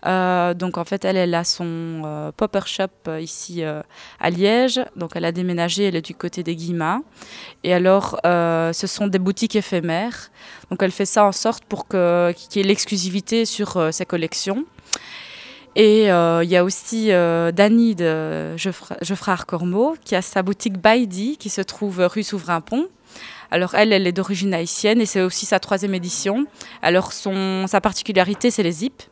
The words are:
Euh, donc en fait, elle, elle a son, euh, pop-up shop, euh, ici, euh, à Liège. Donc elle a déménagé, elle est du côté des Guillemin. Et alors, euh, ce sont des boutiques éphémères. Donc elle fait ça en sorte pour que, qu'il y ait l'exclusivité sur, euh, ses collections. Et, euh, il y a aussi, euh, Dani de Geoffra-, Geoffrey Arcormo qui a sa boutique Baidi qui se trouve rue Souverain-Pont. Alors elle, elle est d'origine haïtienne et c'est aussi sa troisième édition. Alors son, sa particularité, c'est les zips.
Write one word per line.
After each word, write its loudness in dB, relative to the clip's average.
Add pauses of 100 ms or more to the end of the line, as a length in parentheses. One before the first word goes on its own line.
Euh, 0
donc -4
en -4
fait, -4
elle, 2
elle 2
a 0
son, -4
euh, -8
pop-up -2
shop, -4 (240)
euh, -6
ici, -8
euh, -6 (400)
à 2
Liège. 2 (160)
Donc -8
elle -4
a 0
déménagé, 0
elle 0
est -4
du -14
côté -8
des -4
Guillemin. -2 (640)
Et 2
alors, 2
euh, 2
ce -4
sont -2
des 0
boutiques 0
éphémères. -2 (400)
Donc -2
elle 2
fait -2
ça 6
en 4
sorte -2
pour -8
que, 2
qu'il -4
y 4
ait 0
l'exclusivité 0
sur, -4
euh, 2
ses -4
collections. -4 (1080)
Et, 8
euh, 4
il -2
y 4
a 6
aussi, 0
euh, 4
Dani 4
de -2
Geoffra-, -6
Geoffrey -4
Arcormo -2
qui -4
a 2
sa -2
boutique -2
Baidi 2
qui -12
se -4
trouve -2
rue -2
Souverain-Pont. -4 (600)
Alors 0
elle, 6
elle 4
est 0
d'origine -2
haïtienne 0
et 2
c'est 0
aussi -2
sa 2
troisième -2
édition. -2 (360)
Alors 2
son, -2
sa 2
particularité, 2
c'est 0
les 0
zips. -6